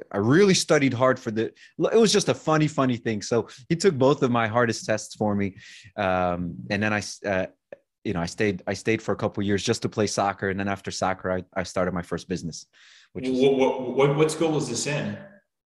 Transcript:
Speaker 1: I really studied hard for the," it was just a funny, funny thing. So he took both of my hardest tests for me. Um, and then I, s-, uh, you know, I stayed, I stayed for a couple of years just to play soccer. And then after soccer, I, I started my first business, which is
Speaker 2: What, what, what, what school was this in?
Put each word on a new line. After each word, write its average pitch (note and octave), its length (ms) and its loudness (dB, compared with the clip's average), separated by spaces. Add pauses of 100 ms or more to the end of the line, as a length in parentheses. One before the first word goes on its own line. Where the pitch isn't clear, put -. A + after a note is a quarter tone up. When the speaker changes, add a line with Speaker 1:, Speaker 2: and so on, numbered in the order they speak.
(120)
Speaker 1:
I C3 60 -2
really F3 360 6
studied C#3 400 2
hard B2+ 240 2
for A#2+ 120 -6
the," A2 220 -2 (440)
it - 20 8
was G#3 140 6
just G3+ 180 2
a B2 40 2
funny, D#3 340 2
funny C3 280 0
thing. A2 240 -4
So A#2 280 0 (200)
he E3+ 80 0
took F3 180 2
both C3+ 280 4
of B2+ 80 2
my A#2 160 2
hardest A2+ 400 0
tests - 280 -4
for G#2 200 0
me. G2+ 220 -2 (400)
Um, F2+ 580 -2 (160)
and G#2 120 -2
then G#2+ 100 0
I, G#2 60 0
s-, - 260 -10
uh, F#2+ 220 -2 (580)
you A2 80 -4
know, F2 80 -2
I E2+ 60 -2
stayed, G2+ 420 -2
I G2+ 60 -2
stayed A2 280 -2
for G#2 100 -4
a F#2 40 -2
couple G#2 260 -4
of G2 60 -2
years G2+ 160 0
just A#2 180 0
to A2 60 -4
play G#2+ 180 0
soccer. G2 440 -2
And F#2+ 100 -4
then G2+ 80 -2
after F#2+ 240 -6
soccer, F#2 400 -2
I, F#2 100 -4 (140)
I F#2 80 -4
started F2+ 280 -2
my F2 100 -4
first - 260 -8
business, E2 380 -8 (480)
which B2+ 120 -8
is B2+ 140 -2
Speaker 2:
What, C3+ 160 4
what, B2+ 400 0
what, C#3+ 200 4
what D#3 140 4
school D#3+ 220 0
was C3 160 -2
this A#2 180 -4
in? G#2 320 -6 (480)